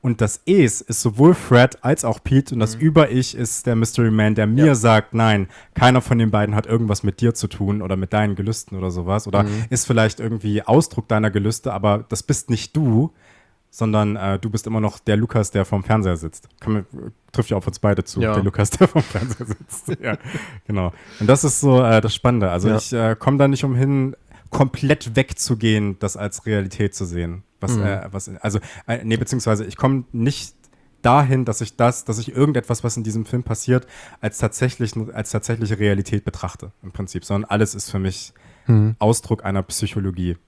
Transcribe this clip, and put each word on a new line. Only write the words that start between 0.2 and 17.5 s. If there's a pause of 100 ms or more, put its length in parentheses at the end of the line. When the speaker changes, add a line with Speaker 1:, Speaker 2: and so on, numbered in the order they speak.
Speaker 1:
das
Es
ist
sowohl
Fred
als
auch
Pete
und
das
Speaker 2:
Mhm.
Speaker 1:
Über-Ich
ist
der
Mystery
Man,
der
mir
Speaker 2:
Ja.
Speaker 1:
sagt,
"Nein, (260)
keiner
von
den
beiden
hat
irgendwas
mit
dir
zu
tun
oder
mit
deinen
Gelüsten
oder
sowas."
Oder
Speaker 2:
Mhm.
Speaker 1:
ist
vielleicht
irgendwie
Ausdruck
deiner
Gelüste,
aber
das
bist
nicht
du, (600)
sondern,
äh,
du
bist
immer
noch
der
Lukas,
der
vorm
Fernseher
sitzt. (120)
Kann
man, (480)
trifft
ja